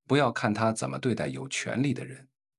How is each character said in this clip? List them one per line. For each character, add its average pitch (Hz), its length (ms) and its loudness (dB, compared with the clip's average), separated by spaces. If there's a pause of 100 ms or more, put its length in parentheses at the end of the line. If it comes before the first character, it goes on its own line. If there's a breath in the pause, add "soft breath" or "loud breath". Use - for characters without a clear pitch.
不 - 80 4
要 139 160 4
看 113 220 0
他 110 180 4
怎 127 180 -4
么 135 80 -6
对 127 160 0
待 - 140 -2
有 131 220 -6
权 117 340 -2
利 143 100 2
的 131 120 -6
人， - 240 -16 (300)